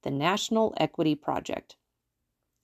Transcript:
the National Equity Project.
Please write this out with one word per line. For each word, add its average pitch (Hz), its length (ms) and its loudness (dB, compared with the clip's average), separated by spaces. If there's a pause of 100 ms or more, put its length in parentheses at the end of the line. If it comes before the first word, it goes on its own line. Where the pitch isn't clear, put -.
the 139 80 -4
National 208 680 0
Equity 156 380 0
Project. - 640 -6 (880)